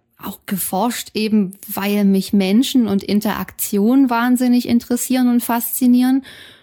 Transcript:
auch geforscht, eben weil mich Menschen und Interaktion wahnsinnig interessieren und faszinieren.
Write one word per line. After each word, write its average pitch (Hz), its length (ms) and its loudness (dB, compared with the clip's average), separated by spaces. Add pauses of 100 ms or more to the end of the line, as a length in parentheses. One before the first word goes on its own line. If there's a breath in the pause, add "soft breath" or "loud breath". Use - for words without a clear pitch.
(180)
auch - 280 -14
geforscht, 202 680 -4
eben 214 400 0 (180)
weil 202 320 -2
mich 196 280 2
Menschen 214 560 2
und 196 160 -2
Interaktion 208 1040 0
wahnsinnig 247 580 2
interessieren 247 600 0
und 240 140 2
faszinieren. 247 840 0 (380 loud breath)